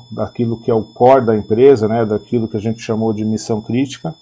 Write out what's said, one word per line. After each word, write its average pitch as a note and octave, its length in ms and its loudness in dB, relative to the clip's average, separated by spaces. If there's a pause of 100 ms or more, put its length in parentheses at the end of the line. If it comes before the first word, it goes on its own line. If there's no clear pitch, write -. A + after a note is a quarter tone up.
(120)
daquilo A2+ 500 -6
que - 80 -4
é A#2 40 2
o A2 100 0
core B2 420 4
da A2+ 100 2
empresa, A2 520 4
né, A2+ 180 -2
daquilo G#2+ 420 -4
que A2+ 100 -8
a G2+ 40 -8
gente A2+ 180 -6
chamou A2+ 320 -2
de G#2+ 140 -4
missão A2 340 -4
crítica, C3 640 -6